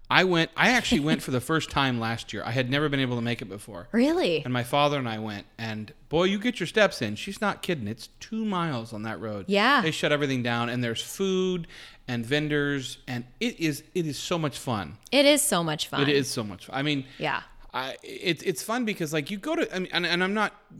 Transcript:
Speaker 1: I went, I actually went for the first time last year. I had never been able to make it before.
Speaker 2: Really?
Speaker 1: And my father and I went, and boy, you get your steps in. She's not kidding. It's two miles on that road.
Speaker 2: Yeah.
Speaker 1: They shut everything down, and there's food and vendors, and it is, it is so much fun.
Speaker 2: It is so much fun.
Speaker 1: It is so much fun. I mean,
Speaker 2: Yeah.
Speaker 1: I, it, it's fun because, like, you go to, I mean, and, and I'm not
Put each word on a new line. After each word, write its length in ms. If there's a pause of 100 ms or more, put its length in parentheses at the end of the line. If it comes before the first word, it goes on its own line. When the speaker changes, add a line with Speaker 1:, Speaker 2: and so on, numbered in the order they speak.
(100)
Speaker 1:
I 140
went, 320
I 140
actually 300
went 220
for 100
the 80
first 300
time 300
last 320
year. 120
I 80
had 180
never 180
been 120
able 160
to 60
make 200
it 60
before. 440
Speaker 2:
Really? 500
Speaker 1:
And 100
my 100
father 360
and 100
I 100
went, 280 (120)
and 340 (160)
boy, 160
you 140
get 200
your 80
steps 360
in. 140
She's 260
not 180
kidding. 260
It's 220 (100)
two 280
miles 480
on 80
that 180
road. 280
Speaker 2:
Yeah. 340
Speaker 1:
They 80
shut 200
everything 320
down, 280
and 120
there's 200
food 640 (400)
and 180
vendors, 840
and 180 (140)
it 220
is, 240 (100)
it 120
is 120
so 200
much 200
fun. 380 (160)
Speaker 2:
It 140
is 160
so 200
much 260
fun. 120
Speaker 1:
It 80
is 220
so 120
much 240
fun. 100
I 60
mean, 220 (140)
Speaker 2:
Yeah. 240 (320)
Speaker 1:
I, 280
it, 440
it's 160
fun 240
because, 260
like, 180
you 60
go 180
to, 220
I 40
mean, 120
and, 140
and 180
I'm 80
not 220 (260)